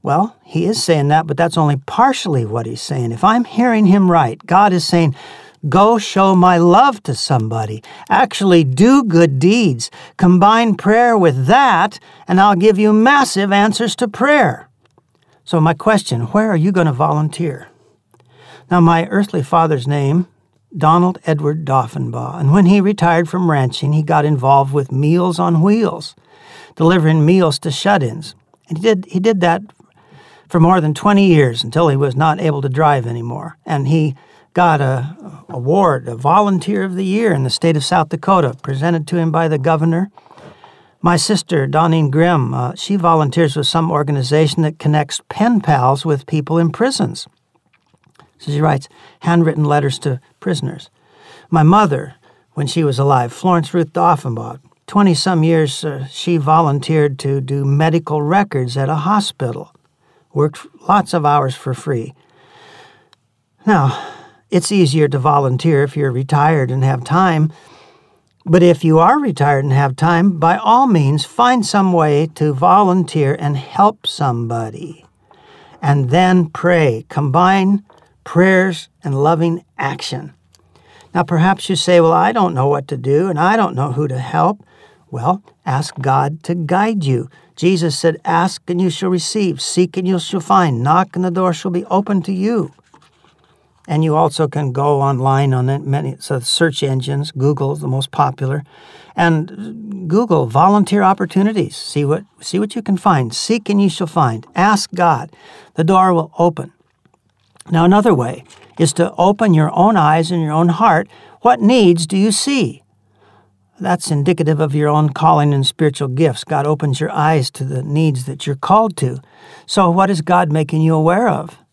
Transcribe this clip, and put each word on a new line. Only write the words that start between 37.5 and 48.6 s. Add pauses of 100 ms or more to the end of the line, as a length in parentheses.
state
of
South
Dakota,
presented
to
him
by
the
governor. (920)
My
sister,
Doneen
Grimm,
uh,
she
volunteers
with
some
organization
that
connects
pen
pals
with
people
in
prisons. (1120)
So
she